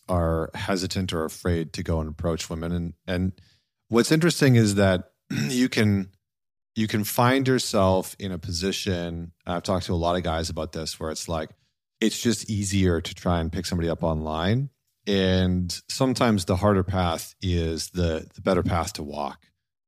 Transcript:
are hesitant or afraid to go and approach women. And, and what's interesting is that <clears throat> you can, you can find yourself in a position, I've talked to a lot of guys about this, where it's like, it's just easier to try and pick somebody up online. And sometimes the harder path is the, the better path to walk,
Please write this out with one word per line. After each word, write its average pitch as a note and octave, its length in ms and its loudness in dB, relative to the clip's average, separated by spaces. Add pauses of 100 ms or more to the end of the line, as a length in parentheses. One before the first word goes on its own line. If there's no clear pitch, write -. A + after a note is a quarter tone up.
are E2 460 0
hesitant F#2 580 -4
or E2 140 -2
afraid E2 480 -2
to - 100 -10
go E2 160 -2
and D#2 80 -4
approach D#2+ 440 -4
women. E2 200 -6
And, E2+ 220 -4 (140)
and F#2 240 -2 (580)
what's A2+ 220 4
interesting D#3 460 6
is G#2 180 6
that F#2+ 440 4
<clears throat> - 300 -4
you B2+ 200 2
can, G2+ 420 2 (640)
you A2 120 0
can G#2 160 -2
find B2+ 440 2
yourself G2 720 2
in G2 120 -6
a F2+ 60 -6
position, F2 920 -4 (160)
I've F2 160 -4
talked F2+ 240 -2
to F#2+ 60 -2
a - 20 0
lot E2+ 200 2
of F#2 60 0
guys E2 300 -4
about D#2 220 -8
this, D#2 260 -8
where E2 100 -6
it's - 180 -8
like, D#2+ 220 -6 (500)
it's A2 220 0
just A#2 260 0
easier F#2+ 540 2
to - 140 -10
try F2 240 0
and E2 120 -2
pick F2+ 140 -6
somebody E2 240 -2
up D#2+ 140 -2
online. E2 680 -2 (380)
And F#2 680 2 (140)
sometimes A#2+ 560 2
the F#2 120 2
harder G2 260 4
path F2+ 580 -2
is E2 480 -2
the, E2+ 460 -2
the - 60 -18
better F2+ 200 2
path E2+ 320 -2
to E2 100 -10
walk, D2 440 -8 (400)